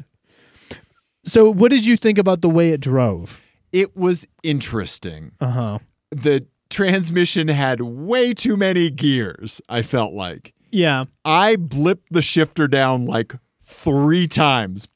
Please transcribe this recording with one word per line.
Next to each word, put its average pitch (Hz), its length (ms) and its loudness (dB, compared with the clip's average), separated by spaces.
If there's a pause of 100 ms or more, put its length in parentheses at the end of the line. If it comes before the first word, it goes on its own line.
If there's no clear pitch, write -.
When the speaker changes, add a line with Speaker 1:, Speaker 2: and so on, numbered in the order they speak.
(1200)
Speaker 1:
So 220 260 6
what 214 200 4
did 240 160 2
you 233 100 4
think 214 220 0
about 185 240 2
the 175 80 2
way 165 200 4
it 151 100 -2
drove? 123 600 -2 (320)
Speaker 2:
It 190 240 0
was 180 300 -2 (160)
interesting. 92 960 -6
Speaker 1:
Uh-huh. 120 380 -4 (320)
Speaker 2:
The 143 360 -2 (240)
transmission 175 800 0
had 139 320 0
way 180 520 -2
too 220 240 -2
many 180 340 0
gears, 123 800 -4
I 117 140 -2
felt 113 300 -2
like. 90 400 -10 (180)
Speaker 1:
Yeah. 151 340 0 (200)
Speaker 2:
I 196 320 4
blipped 165 540 -2
the 165 120 2
shifter 156 460 0
down, 131 380 0
like, 113 280 -4 (300)
three 156 640 0
times 117 680 0